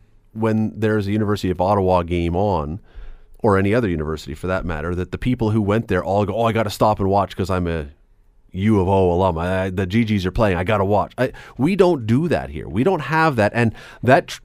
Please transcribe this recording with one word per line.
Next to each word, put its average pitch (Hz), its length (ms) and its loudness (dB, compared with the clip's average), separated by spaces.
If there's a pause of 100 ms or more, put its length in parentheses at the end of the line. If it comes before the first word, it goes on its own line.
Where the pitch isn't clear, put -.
(340)
when 110 440 0
there's 107 280 0
a 101 60 -2
University 104 360 -2
of 87 100 -2
Ottawa 92 440 2
game 85 340 -2
on, 90 440 -2 (580)
or 101 180 2
any 98 160 2
other 117 160 2
university 76 460 -6
for 87 140 -8
that 92 180 -4
matter, 82 280 -6
that 90 180 -6
the 95 60 -6
people 123 340 -2
who 110 100 2
went 104 260 0
there 90 160 0
all 98 220 0
go, 95 80 -4
"Oh, 113 100 -2
I 113 80 0
gotta 110 160 0
stop 104 320 2
and 98 80 2
watch 95 260 0
'cause 92 140 -4
I'm 90 180 -2
a 82 200 -4 (640)
U 101 300 2
of 90 80 2
O 95 240 4
alum. 90 240 2
I, 92 280 -2
I, 95 60 -4
the 95 140 -4
G 110 200 0
Gs 104 200 -2
are 92 60 0
playing. 101 260 2
I 90 80 -2
gotta 98 200 0
watch." 98 340 0
I, 131 140 -2 (260)
we 170 180 2
don't 170 300 4
do 131 220 2
that 71 200 -2
here. 69 180 -10
We 87 160 -2
don't 175 200 0
have 156 340 2
that. 104 180 2
And 117 200 2 (280)
that 139 260 4
tr-, - 160 -14